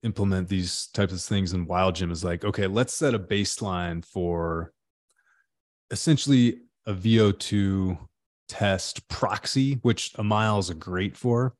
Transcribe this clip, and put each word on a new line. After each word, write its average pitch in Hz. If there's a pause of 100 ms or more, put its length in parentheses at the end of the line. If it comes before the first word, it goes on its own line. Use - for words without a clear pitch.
implement 98
these 92
types 95
of 87
things 95
in 87
Wild 90
Gym 87
is 85
like, 87
okay, 101
let's 113
set 143
a 110
baseline 90
for 85 (1160)
essentially 131 (240)
a 104
V 110
O 104
two 95 (500)
test -
proxy, 135 (100)
which -
a 110
mile 107
is 95
a 85
great 90
for. 123